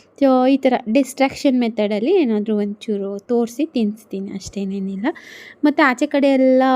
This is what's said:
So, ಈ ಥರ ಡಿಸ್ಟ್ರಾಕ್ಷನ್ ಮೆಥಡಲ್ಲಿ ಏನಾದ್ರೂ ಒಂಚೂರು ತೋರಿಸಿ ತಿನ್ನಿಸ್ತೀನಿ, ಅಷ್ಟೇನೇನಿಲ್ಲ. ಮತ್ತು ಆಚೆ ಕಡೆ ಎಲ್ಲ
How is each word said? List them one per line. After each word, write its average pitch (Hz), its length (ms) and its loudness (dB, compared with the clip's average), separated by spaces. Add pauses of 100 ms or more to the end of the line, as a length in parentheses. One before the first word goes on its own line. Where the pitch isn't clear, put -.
(200)
So, 262 320 4
ಈ 277 60 4
ಥರ 262 160 2 (200)
ಡಿಸ್ಟ್ರಾಕ್ಷನ್ 269 680 0
ಮೆಥಡಲ್ಲಿ 220 520 -2
ಏನಾದ್ರೂ 220 460 2
ಒಂಚೂರು 202 640 -4
ತೋರಿಸಿ 233 460 -2
ತಿನ್ನಿಸ್ತೀನಿ, 208 680 -4
ಅಷ್ಟೇನೇನಿಲ್ಲ. 196 760 -8 (560)
ಮತ್ತು 294 260 2
ಆಚೆ 247 180 -2
ಕಡೆ 285 200 0
ಎಲ್ಲ 262 360 4 (120)